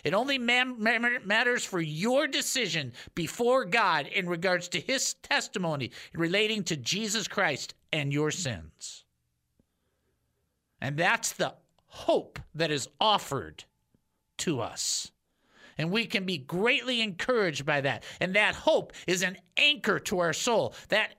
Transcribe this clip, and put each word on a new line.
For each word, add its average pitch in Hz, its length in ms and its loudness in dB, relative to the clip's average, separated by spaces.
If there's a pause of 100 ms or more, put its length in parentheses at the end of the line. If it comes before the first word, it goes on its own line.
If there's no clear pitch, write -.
It 151 100 2
only 262 240 2
ma-, 247 280 4
ma-, 240 580 2
matters 240 400 2
for 185 160 -2
your 208 480 0
decision 190 640 -2 (240)
before 240 480 2
God 175 420 4
in 180 220 -2
regards 175 400 0
to 170 120 -2
his - 340 -2
testimony 165 760 -2 (240)
relating 202 480 2
to 170 140 -2
Jesus 196 500 -2
Christ - 480 -2 (180)
and 143 200 0
your 147 180 2
sins. 117 720 -8 (1800)
And 139 160 -4
that's 202 360 0
the 147 220 -2 (320)
hope - 520 -2 (160)
that 156 160 -2
is 143 180 -2 (120)
offered 135 640 0 (720)
to 143 220 -2
us. - 500 -4 (680)
And 160 120 -2
we 220 140 2
can 190 220 -2
be 185 100 -2
greatly 233 640 0
encouraged 190 640 0
by 147 160 2
that. 131 240 -2 (160)
And 185 140 -2
that 208 200 4
hope - 380 0 (140)
is 180 160 0
an 185 160 -4 (180)
anchor 247 440 2
to - 180 -2
our 170 160 2
soul. 190 400 2 (160)
That 208 280 0